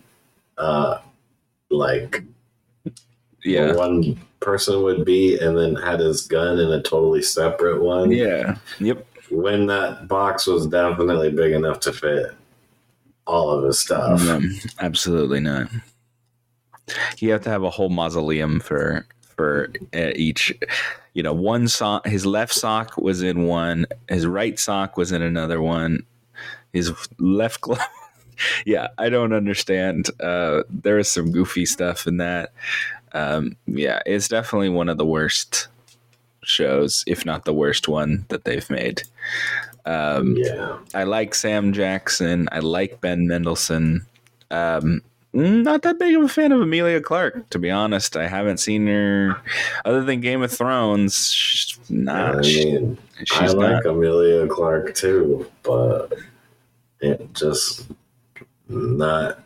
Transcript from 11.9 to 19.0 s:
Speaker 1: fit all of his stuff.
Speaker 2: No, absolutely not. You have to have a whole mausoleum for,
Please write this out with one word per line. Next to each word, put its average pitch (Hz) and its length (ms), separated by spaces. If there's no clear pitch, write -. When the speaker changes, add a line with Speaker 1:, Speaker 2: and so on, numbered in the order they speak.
Speaker 1:
fit 73 400
all 78 240
of 73 120
his 67 160
stuff. 87 440
Speaker 2:
No, 82 180
absolutely 82 600
not. 69 280
You 110 120
have 104 120
to 117 60
have 104 120
a 92 80
whole 95 200
mausoleum 80 720
for, 76 460